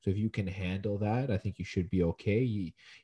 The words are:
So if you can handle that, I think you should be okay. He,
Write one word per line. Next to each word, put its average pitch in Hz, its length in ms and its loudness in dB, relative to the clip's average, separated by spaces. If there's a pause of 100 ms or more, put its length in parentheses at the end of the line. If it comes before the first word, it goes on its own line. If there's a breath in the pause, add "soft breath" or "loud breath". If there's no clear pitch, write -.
So 98 100 0
if 95 60 0
you 110 120 2
can 98 180 -2
handle 95 520 -2
that, 117 300 2
I 95 80 2
think 95 220 -4
you 92 60 -6
should 90 240 -2
be 92 140 4
okay. 104 420 2
He, 104 280 -2 (300 loud breath)